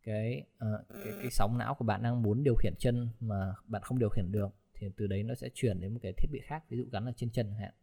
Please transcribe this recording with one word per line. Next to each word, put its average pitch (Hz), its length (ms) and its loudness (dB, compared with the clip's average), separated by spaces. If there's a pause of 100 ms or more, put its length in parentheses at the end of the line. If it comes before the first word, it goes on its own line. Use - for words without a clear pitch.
cái, 117 420 -2 (120)
ờ, 107 320 -2
cái, 101 320 -8
cái 123 100 -4
sóng 113 260 6
não 117 180 -2
của 120 100 -4
bạn 107 180 0
đang 120 180 2
muốn 135 220 2
điều 123 120 6
khiển - 240 6
chân 120 300 2 (100)
mà 98 340 -2 (120)
bạn 107 160 -6
không 127 180 -2
điều 110 100 4
khiển 92 220 2
được, 101 180 0 (240)
thì 101 240 -8
từ 104 100 -2
đấy 98 160 0
nó 123 120 -4
sẽ - 180 -10
chuyển 98 280 0
đến 98 120 -4
một 120 100 -6
cái 92 140 -6
thiết - 140 6
bị 135 120 -6
khác, 156 260 -8
ví 117 80 -4
dụ 123 140 -2
gắn 107 140 -4
ở 123 100 -4
trên 120 140 -4
chân 113 200 0
chẳng 107 100 -6
hạn 98 240 -8